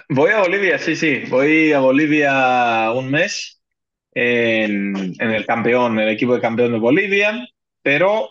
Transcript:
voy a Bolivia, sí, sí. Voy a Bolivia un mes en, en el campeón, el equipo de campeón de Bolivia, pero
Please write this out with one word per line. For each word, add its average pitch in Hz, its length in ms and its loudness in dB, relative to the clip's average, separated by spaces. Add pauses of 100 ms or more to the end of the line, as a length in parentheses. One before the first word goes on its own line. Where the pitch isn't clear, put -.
voy 151 220 2
a 220 100 2
Bolivia, 185 380 0
sí, 160 160 -4
sí. 147 340 -2
Voy 151 420 2
a 143 80 2
Bolivia 131 1160 2
un 131 160 -4
mes - 500 -4 (520)
en, 110 800 -2 (240)
en 117 120 -2
el 107 140 -4
campeón, 117 540 0
el 110 100 0
equipo 120 260 0
de 117 60 -2
campeón 120 320 0
de 113 60 -2
Bolivia, 202 680 0 (340)
pero 190 500 0